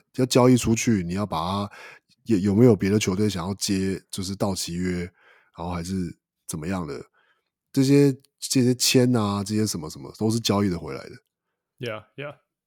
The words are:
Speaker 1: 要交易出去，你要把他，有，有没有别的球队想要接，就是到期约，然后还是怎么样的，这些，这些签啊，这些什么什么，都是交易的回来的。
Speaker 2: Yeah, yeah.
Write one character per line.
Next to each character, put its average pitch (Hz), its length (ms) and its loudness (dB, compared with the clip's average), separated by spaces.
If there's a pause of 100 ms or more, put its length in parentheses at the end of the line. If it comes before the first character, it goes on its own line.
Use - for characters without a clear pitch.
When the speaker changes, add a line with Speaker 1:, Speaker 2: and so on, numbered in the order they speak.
(180)
Speaker 1:
要 127 100 2
交 123 200 6
易 127 80 8
出 113 200 2
去， 110 280 0
你 85 120 -4
要 101 100 -2
把 92 400 -4
他， 101 60 -14 (540)
有， 113 120 2
有 95 180 2
没 117 100 6
有 117 100 8
别 95 120 -2
的 104 120 2
球 98 160 0
队 107 120 0
想 92 200 -4
要 98 80 -6
接， 95 440 -2 (120)
就 - 100 -10
是 95 140 -6
到 101 180 -2
期 85 220 -8
约， 90 240 -4 (580)
然 85 100 -10
后 87 40 -6
还 87 120 -6
是 90 320 -6 (300)
怎 - 140 -10
么 76 80 -8
样 92 180 -6
的， 71 180 -12 (680)
这 139 100 2
些， 139 320 6 (240)
这 - 240 0
些 123 120 2
签 127 400 2
啊， 101 280 0
这 104 120 -4
些 107 100 2
什 101 100 -4
么 76 140 -10
什 73 100 -14
么， - 200 -16
都 110 100 2
是 113 100 0
交 104 240 2
易 101 60 2
的 85 80 -2
回 76 160 -10
来 - 120 -12
的。 - 100 -18 (640)
Speaker 2:
Yeah, 107 240 -10 (120)
yeah. 143 200 -14 (320)